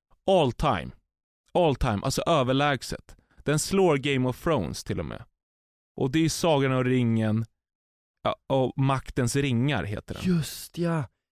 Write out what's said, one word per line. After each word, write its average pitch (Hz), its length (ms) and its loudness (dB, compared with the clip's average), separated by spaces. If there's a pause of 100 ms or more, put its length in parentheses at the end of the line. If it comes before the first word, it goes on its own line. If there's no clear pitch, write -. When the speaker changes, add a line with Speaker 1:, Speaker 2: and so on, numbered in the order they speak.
(320)
Speaker 1:
all 156 200 4
time. 98 360 -2 (680)
All 165 220 4
time, 107 280 0
alltså - 180 -2
överlägset. 139 960 -2 (280)
Den 147 160 0
slår 185 380 2
Game 131 320 0
of - 140 -6
Thrones 113 400 -2
till 92 160 -6
och 80 60 -4
med. 57 180 -12 (760)
Och 135 120 -2
det 160 140 2
är 147 40 2
Sagan 139 420 2
om 127 120 0
ringen, 113 600 2 (760)
ja, 107 120 -2 (200)
och 131 220 0
Maktens 135 580 0
ringar 131 480 0
heter - 300 -8
den. - 100 -12 (120)
Speaker 2:
Just - 420 -6
ja. 165 260 -2 (280)